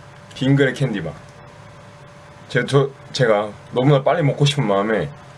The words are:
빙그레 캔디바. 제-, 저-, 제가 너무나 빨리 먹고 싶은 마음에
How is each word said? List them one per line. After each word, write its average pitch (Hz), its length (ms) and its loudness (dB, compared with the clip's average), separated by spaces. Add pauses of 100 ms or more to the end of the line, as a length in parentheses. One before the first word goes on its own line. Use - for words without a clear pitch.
(360)
빙그레 135 380 2
캔디바. 101 380 -6 (1400)
제-, 123 160 -2
저-, 135 240 2 (220)
제가 107 400 0 (220)
너무나 135 300 2
빨리 156 200 0
먹고 139 220 0
싶은 143 200 -2
마음에 98 440 -2 (280)